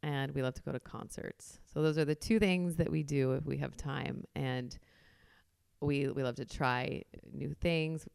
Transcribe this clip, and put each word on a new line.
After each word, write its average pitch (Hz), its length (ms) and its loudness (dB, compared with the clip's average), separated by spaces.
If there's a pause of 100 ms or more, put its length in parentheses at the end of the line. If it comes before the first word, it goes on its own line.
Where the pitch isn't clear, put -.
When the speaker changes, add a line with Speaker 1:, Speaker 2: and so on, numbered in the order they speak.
Speaker 1:
Mm-hmm. 151 100 0
Speaker 2:
and 139 220 0
we 139 80 2
love 127 120 2
to - 60 -12
go 139 100 -6
to 131 80 -2
concerts. - 800 -12 (140)
So 151 80 2
those 156 160 6
are 156 80 6
the 151 100 2
two 220 240 4
things 180 380 4
that 165 140 4
we 156 120 2
do 139 300 2
if 151 120 -2
we 139 120 -2
have 139 180 -4
time. 135 480 -4 (120)
And 127 420 -4 (1040)
we, 143 280 2
we 139 140 -2
love 123 120 0
to 127 100 -6
try 127 580 0 (300)
new 143 200 -4
things, 160 600 0